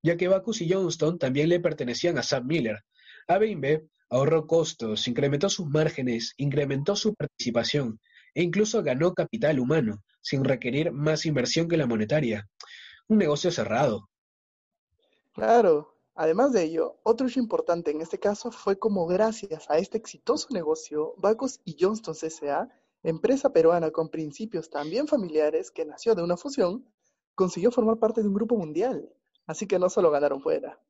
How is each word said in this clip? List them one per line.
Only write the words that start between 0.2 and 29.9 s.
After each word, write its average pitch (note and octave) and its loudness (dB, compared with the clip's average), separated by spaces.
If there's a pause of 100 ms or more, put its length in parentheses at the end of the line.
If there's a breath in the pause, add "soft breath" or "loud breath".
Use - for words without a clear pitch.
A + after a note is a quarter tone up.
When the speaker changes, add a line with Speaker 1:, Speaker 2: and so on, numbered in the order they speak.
Speaker 1:
Bacchus F#3+ 2
y E3+ 0
Johnston F3 0
también C#3+ 0
le F3 4
pertenecían D3+ -2
a A#2+ -2
Sam C3 -2
Miller. A#2+ -2 (480 loud breath)
A F3+ 2
B A3 4
InBev D#3 -2 (200)
ahorró D3 2
costos, B2+ 0
incrementó C#3 0
sus F#3 -4
márgenes, C3+ -2
incrementó C#3+ 0
su G#3+ -2
participación A#2+ -2 (360 soft breath)
e E3 0
incluso G3+ 0
ganó D3 2
capital D#3 0
humano, B2 0 (180)
sin C3+ -2
requerir C3+ 0
más D3+ 0
inversión D3 0
que E3+ 0
la C#3 2
monetaria. A2 -2 (600 loud breath)
Un G#3+ 4
negocio D#3+ 2
cerrado. A2 0 (1200)
Speaker 2:
Claro. G#3 4 (240)
Además F#3 2
de G3+ 4
ello, D#3+ -2
otro A#3+ 2
hecho B3+ -2
importante E3+ -2
en D3+ -4
este E3 -8
caso G#3 -2
fue G3 -2
como F#3+ 0
gracias G3 -2
a D3+ 2
este G3 -2
exitoso - -4
negocio, D#3 -4
Bacchus A3 -2
y D#3 -10
Johnston G3 0
C D#3+ -6
C D3 -6
A, F3 -2 (340 soft breath)
empresa G3 0
peruana E3 4
con D#3+ -4
principios D#3+ -8
también D#3+ -4
familiares D#3+ 0
que - -6
nació G#3+ -2
de E3+ -2
una F3 0
fusión, A3+ -2 (480)
consiguió F#3 2
formar A3 0
parte A3 0
de G#3 2
un G3 0
grupo A3+ 0
mundial. F3 -4 (360)
Así E3 -8
que F#3 0
no F3+ 4